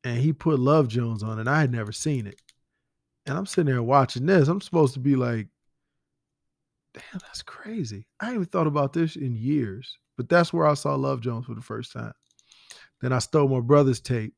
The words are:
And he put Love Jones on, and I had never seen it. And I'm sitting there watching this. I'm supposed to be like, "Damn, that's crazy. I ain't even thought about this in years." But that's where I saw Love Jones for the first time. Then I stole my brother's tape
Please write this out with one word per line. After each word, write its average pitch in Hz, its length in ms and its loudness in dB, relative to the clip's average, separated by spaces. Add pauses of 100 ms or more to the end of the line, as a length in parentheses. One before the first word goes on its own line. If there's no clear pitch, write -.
And 120 160 -2
he 156 120 2
put 147 280 0
Love 143 260 4
Jones 113 380 -4
on, 110 160 -6
and 117 100 -2
I 151 100 4
had 131 120 2
never 107 180 -6
seen 120 380 -6
it. - 120 -20 (880)
And 143 100 -6
I'm 190 100 -6
sitting 156 240 0
there 123 120 0
watching 131 440 2
this. 170 220 6
I'm 190 120 0
supposed 151 340 2
to 131 60 -10
be 139 160 2
like, 120 320 -2 (1500)
"Damn, - 260 -16
that's - 220 -18
crazy. 120 640 -10 (140)
I 208 60 -6
ain't 247 100 -4
even 180 100 -2
thought 170 200 -2
about 143 280 0
this 165 220 0
in 127 180 -4
years." 120 640 -4 (180)
But 120 140 -8
that's 170 200 4
where 165 160 2
I 151 60 6
saw 143 220 -2
Love 135 260 -2
Jones 113 240 -6
for 117 100 -10
the 110 60 -10
first 113 320 -12
time. 117 220 -10 (880)
Then 127 100 0
I 127 60 2
stole 143 300 2
my 131 120 2
brother's 131 400 4
tape 113 380 -4